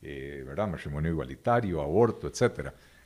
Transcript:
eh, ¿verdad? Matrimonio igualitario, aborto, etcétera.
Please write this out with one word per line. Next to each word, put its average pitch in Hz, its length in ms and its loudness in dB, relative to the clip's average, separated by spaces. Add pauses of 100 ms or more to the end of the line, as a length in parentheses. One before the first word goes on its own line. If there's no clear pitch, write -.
eh, 69 440 -10
¿verdad? 85 220 -2
Matrimonio 76 420 -2
igualitario, 82 720 0
aborto, 95 460 4
etcétera. 71 480 -2 (320)